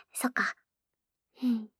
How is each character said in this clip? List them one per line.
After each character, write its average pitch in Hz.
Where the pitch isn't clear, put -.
そ -
っ 254
か。 -
う 254
ん。 220